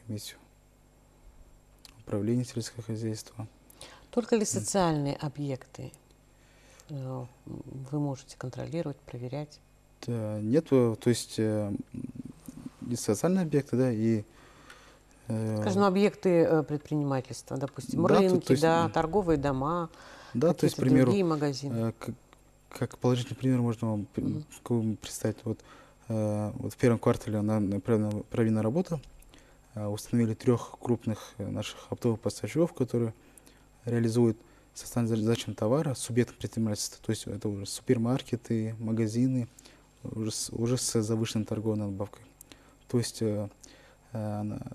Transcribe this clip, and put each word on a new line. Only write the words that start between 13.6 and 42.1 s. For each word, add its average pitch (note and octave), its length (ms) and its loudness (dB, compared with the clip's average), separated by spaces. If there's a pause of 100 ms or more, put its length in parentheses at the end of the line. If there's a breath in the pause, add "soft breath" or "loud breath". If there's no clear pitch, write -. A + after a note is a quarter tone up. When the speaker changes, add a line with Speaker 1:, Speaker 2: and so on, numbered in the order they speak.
Speaker 1:
да, B2+ 140 4
и, A2 320 2 (1080 loud breath)
э, A2 320 -2
Speaker 2:
Скажем, F#3 220 2
объекты, G3 460 4
э, E3 340 6
предпринимательства, C#3+ 920 -4
допустим, C#3 480 -2
Speaker 1:
Да, G3 100 8
то, - 40 8 (100)
Speaker 2:
рынки, F3+ 180 4
Speaker 1:
то - 60 6
есть, D3 100 4
Speaker 2:
да, E3 220 6
Speaker 1:
м. D#3+ 60 0
Speaker 2:
торговые E3 460 2
дома, C#3+ 520 -2 (440 loud breath)
Speaker 1:
Да, D#3+ 200 4
то - 120 0
есть, E3+ 100 2
к - 40 -6
Speaker 2:
какие-то - 20 0
Speaker 1:
примеру, C3 240 6
Speaker 2:
другие F#3+ 180 4
магазины. C#3+ 520 -2
Speaker 1:
э, A2+ 240 0
к-, - 140 -8 (560)
как - 280 -6
положительный B2 400 0
пример C3 240 2
можно A#2 300 0
вам G#2 140 -2
п-, - 160 -8
Speaker 2:
Мгм. D3 220 -2 (200)
Speaker 1:
к-, A2 380 0
представить. - 440 -4
Вот, A2 140 -4 (500 loud breath)
э, G#2+ 460 -2
вот G#2+ 180 -8
в - 40 -20
первом A#2 220 6
квартале G#2 420 0
на-, G#2+ 200 2
на-, G2+ 180 0
проведена, G#2+ 500 0
проведена A2 320 2
работа, D3+ 380 0 (760 soft breath)
э, G#2+ 100 -6
установили A2 480 0
трех - 480 0
крупных, - 560 -2
э, G2+ 100 -6
наших G2+ 440 -8
оптовых A2 280 0
поставщиков, - 540 -2
которые A#2+ 400 0 (720 loud breath)
реализуют A#2 520 4 (360 soft breath)
социально A#2 420 -2
значимые A2 400 0
товары, C#3 400 0
субъекты - 380 0
предпринимательства, - 720 -4
то - 60 0
есть - 160 -4
это G2+ 200 -6
уже G2+ 200 -6
супермаркеты, A#2 1120 -2
магазины, A2+ 680 0 (560 loud breath)
уже A2 280 -6
с, - 200 -6
уже A#2 260 0
с - 240 0
завышенной A2 440 -2
торговой G#2+ 320 -2
надбавкой. G2 460 -6 (640 loud breath)